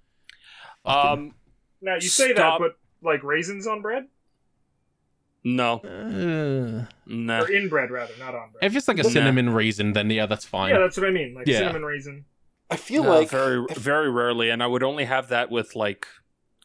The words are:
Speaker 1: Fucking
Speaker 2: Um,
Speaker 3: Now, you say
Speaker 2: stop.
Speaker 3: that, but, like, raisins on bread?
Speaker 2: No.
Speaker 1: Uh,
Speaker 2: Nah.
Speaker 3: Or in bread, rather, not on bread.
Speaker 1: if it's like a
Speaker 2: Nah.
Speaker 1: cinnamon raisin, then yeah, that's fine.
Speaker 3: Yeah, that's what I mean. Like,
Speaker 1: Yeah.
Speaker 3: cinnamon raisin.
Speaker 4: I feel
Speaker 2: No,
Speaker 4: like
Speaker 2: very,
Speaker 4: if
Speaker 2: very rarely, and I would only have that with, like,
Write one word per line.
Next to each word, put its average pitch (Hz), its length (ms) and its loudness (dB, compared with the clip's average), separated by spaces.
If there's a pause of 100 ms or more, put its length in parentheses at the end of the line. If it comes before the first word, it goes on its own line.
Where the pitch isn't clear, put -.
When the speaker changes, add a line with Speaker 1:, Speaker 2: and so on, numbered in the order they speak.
(840)
Speaker 1:
Fucking 143 280 4
Speaker 2:
Um, 147 220 -6 (460)
Speaker 3:
Now, 190 140 -2
you 170 80 -2
say 247 300 2
Speaker 2:
stop. 170 280 4
Speaker 3:
that, 175 40 2 (380)
but, 165 40 -16
like, 151 180 0
raisins 175 420 -4
on 214 160 -6
bread? 233 220 -4 (1400)
Speaker 2:
No. 123 340 2
Speaker 1:
Uh, 151 1080 -4 (220)
Speaker 2:
Nah. 113 360 -2
Speaker 3:
Or 120 80 0
in 202 180 0
bread, 139 220 -2
rather, 123 280 -8
not 131 160 -12
on 117 180 -12
bread. - 120 -4
Speaker 1:
if 202 120 0
it's 277 120 0
like 202 100 2
a 156 60 2
Speaker 2:
Nah. - 60 4
Speaker 1:
cinnamon 127 400 4
raisin, 107 420 2
then 104 180 2
yeah, 110 160 2
that's 107 180 -4
fine. 95 260 -2
Speaker 3:
Yeah, - 100 4
that's 185 160 0
what 185 100 0
I 190 60 2
mean. 143 220 -4
Like, 127 120 -12
Speaker 1:
Yeah. 123 120 4
Speaker 3:
cinnamon 151 260 -2
raisin. 143 400 -10 (460)
Speaker 4:
I 160 60 -2
feel 277 280 -2
Speaker 2:
No, 214 140 4
Speaker 4:
like 156 120 4
Speaker 2:
very, 131 400 0
Speaker 4:
if - 60 -8
Speaker 2:
very 143 340 0
rarely, 120 400 0
and 117 120 -2
I 123 40 2
would 123 160 0
only 139 220 -2
have 127 240 -2
that 120 220 0
with, 117 260 -4
like, 104 300 -4 (580)